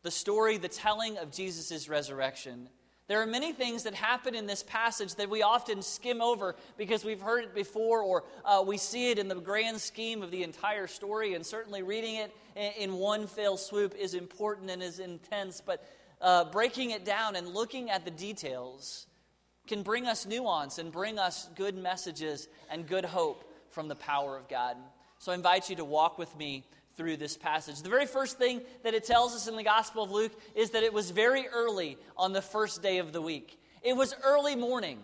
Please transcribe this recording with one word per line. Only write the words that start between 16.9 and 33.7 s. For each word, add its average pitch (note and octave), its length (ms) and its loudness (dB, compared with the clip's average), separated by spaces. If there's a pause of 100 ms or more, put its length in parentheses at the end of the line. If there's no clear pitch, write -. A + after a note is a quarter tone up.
it G3+ 140 -6
down G#3 320 0
and F3 180 -6
looking A#3 360 -4
at F#3+ 140 0
the F3 60 -6
details C#3 960 -8 (600)
can G3+ 160 -4
bring A#3 240 0
us A3 200 -2
nuance F#3+ 520 -2
and E3 140 -8
bring G#3 260 -4
us F3+ 360 0
good F#3+ 200 -2
messages F3 760 -4 (200)
and D#3+ 180 -8
good F#3 180 0
hope E3 460 -2 (200)
from D#3 180 -8
the C#3+ 60 -6
power C#3+ 420 -2
of B2+ 100 -14
God. B2 300 -2 (420)
So - 140 -4
I - 20 2
invite F3+ 360 4
you F#3 60 -4
to E3 100 -4
walk D#3 320 2
with D#3+ 180 -10
me C#3 300 -8 (320)
through E3 180 -2
this C#3+ 220 -6
passage. D3+ 420 -2
The E3+ 80 -10
very B3+ 160 4
first C4+ 320 -2
thing B3 240 2 (220)
that A3+ 100 0
it A3 120 2
tells A#3+ 300 6
us G#3+ 140 -6
in A3+ 80 -6
the A3 60 -6
Gospel G#3+ 420 4
of F#3+ 60 -6
Luke A3 280 2 (160)
is A3 180 2
that A3 100 4
it A3+ 100 4
was F3+ 180 -2
very B3 380 4
early G#3+ 480 0 (180)
on F#3+ 200 2
the G3 80 2
first G#3 400 -2
day F#3+ 160 2
of D#3+ 160 -2
the E3 80 -2
week. D#3 360 -6 (240)